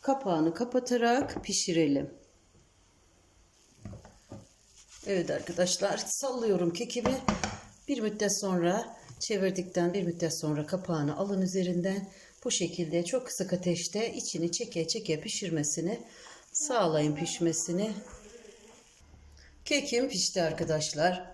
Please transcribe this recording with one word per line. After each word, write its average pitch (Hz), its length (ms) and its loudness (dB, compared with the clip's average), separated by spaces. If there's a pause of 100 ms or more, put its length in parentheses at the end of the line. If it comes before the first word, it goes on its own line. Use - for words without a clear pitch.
kapağını 175 520 2
kapatarak 247 880 0
pişirelim. 151 640 2 (3000)
Evet 185 240 0
arkadaşlar, 180 680 0
sallıyorum 220 760 0
kekimi. 240 440 0 (720)
Bir 262 140 0
müddet 208 400 0
sonra, 185 560 2 (220)
çevirdikten 185 760 0
bir 196 100 2
müddet 170 360 0
sonra 151 260 0
kapağını 156 520 0
alın 196 240 0
üzerinden. 185 680 0 (360)
Bu 247 80 -2
şekilde 170 540 0
çok 254 220 -2
kısık - 260 -2
ateşte 180 600 -2
içini 170 380 -2
çeke - 360 -2
çeke 156 340 -2
pişirmesini 170 800 -2 (540)
sağlayın, 156 600 2
pişmesini. 170 760 0 (1700)
Kekim 277 440 2
pişti 185 320 0
arkadaşlar. 160 920 0